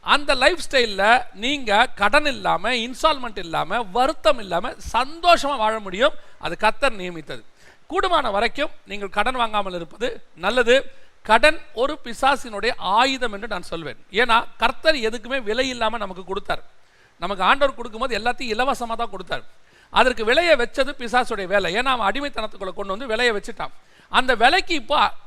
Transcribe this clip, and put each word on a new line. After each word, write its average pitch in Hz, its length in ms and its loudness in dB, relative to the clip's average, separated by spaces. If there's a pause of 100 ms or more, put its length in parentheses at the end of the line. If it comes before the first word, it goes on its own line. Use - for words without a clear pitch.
அந்த 285 340 2
லைஃப் 320 240 4 (120)
ஸ்டைல்ல 226 520 4 (120)
நீங்க 240 520 2
கடன் 233 400 2
இல்லாம, 190 440 0
இன்ஸ்டால்மெண்ட் 247 680 -2
இல்லாம, 165 440 -2
வருத்தம் 254 560 2
இல்லாம 202 340 -4 (200)
சந்தோஷமா 294 640 2
வாழ 220 220 0
முடியும். 208 340 0 (260)
அது 165 180 -6
கர்த்தர் 226 360 2
நியமித்தது. 170 520 -10 (440)
கூடுமான 330 420 0
வரைக்கும் 233 400 0 (140)
நீங்கள் 202 240 -8
கடன் 220 260 0
வாங்காமல் 214 400 -2
இருப்பது 175 500 -6 (100)
நல்லது. 240 580 2 (300)
கடன் 302 380 6 (140)
ஒரு 269 300 -2
பிசாசினுடைய 233 720 0
ஆயுதம் 233 560 0
என்று 196 140 -10
நான் 185 160 -6
சொல்வேன். 160 480 -10
ஏன்னா, 233 340 4 (120)
கர்த்தர் - 380 2
எதுக்குமே 240 480 -2
விலை 233 260 -2
இல்லாம 233 280 -2
நமக்கு 190 280 -8
கொடுத்தார். 190 380 -6 (580)
நமக்கு 190 240 -4
ஆண்டவர் 269 300 4
கொடுக்கும்போது 233 440 -6
எல்லாத்தையும் 240 360 -2
இலவசமா 240 420 -2
தான் 233 140 -4
கொடுத்தார். 170 340 -8 (460)
அதற்கு 240 340 4
விலையை 302 320 4
வச்சது 262 420 -2
பிசாசுடைய 226 480 -2
வேலை. 185 280 0
ஏன்னா, 240 100 0
அவன் 233 240 0
அடிமைத்தனத்துக்குள்ள 214 640 -4
கொண்டு 196 220 -6
வந்து 247 120 -8
விலையை 226 280 2
வச்சுட்டான். 190 400 -6 (340)
அந்த 247 260 4
விலைக்கு 320 400 4
இப்போ 262 380 0 (140)